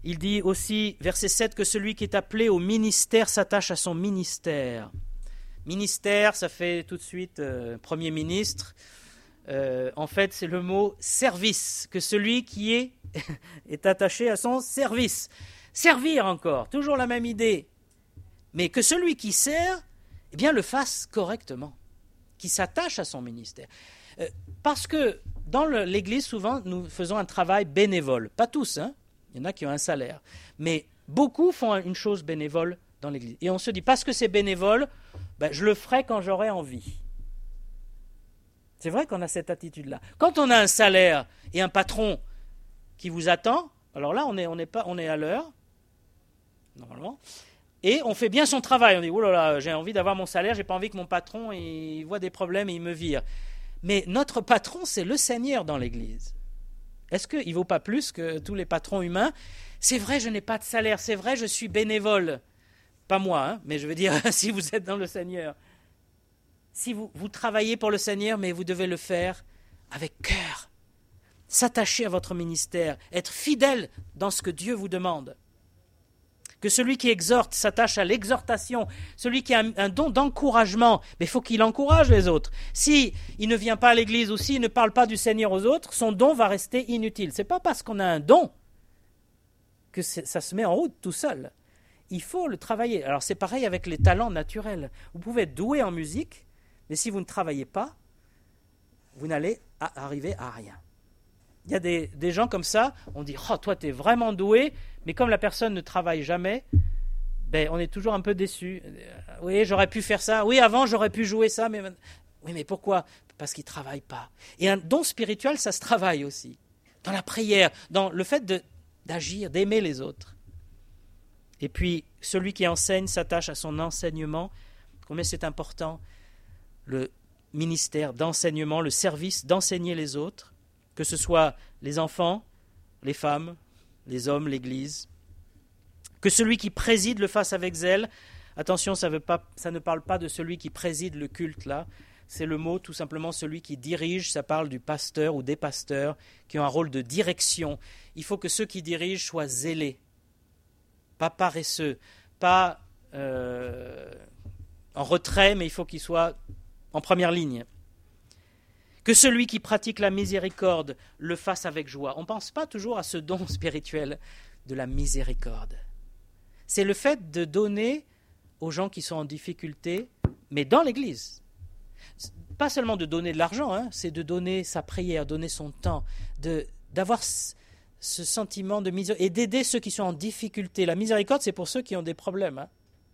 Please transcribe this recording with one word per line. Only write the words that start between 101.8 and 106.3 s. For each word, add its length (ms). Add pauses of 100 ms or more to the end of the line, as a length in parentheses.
des 240
gens 160
comme 160
ça, 300 (220)
on 80
dit, « 120 (140)
Oh, 80
toi, 180
t'es 140
vraiment 440
doué », 400 (320)
mais 100
comme 140
la 100
personne 340
ne 80
travaille 400
jamais, 420 (840)